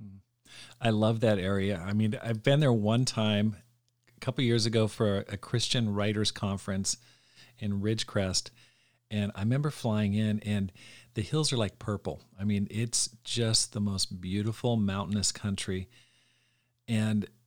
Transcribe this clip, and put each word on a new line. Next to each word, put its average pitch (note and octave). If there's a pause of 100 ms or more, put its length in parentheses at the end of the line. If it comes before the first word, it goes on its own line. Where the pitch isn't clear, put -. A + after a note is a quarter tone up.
(800)
I A#2+
love A2
that G#2+
area. F#2+
I G2
mean, G#2+
I've A2+
been C#3
there C#3
one A2+
time G#2+ (600)
a -
couple -
years A#2
ago A2
for G2+
a G2+
Christian A2+
writers G#2
conference G2 (600)
in G2+
Ridgecrest. G#2 (580)
And G2+
I G2
remember C3
flying G#2+
in, G#2+
and G2+ (440)
the A2+
hills D3+
are, C3
like, G#2+
purple. G2 (180)
I G2+
mean, G2+
it's A#2 (160)
just -
the G#2+
most G2
beautiful G#2
mountainous G2
country. F#2+ (1000)
And G#2+ (200)